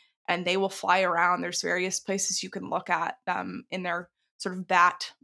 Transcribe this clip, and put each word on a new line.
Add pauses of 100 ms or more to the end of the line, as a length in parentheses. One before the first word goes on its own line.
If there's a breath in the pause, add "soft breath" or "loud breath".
(280)
and
they
will
fly
around.
There's
various
places
you
can
look
at (100)
them
in
their (280)
sort
of
bat, (120)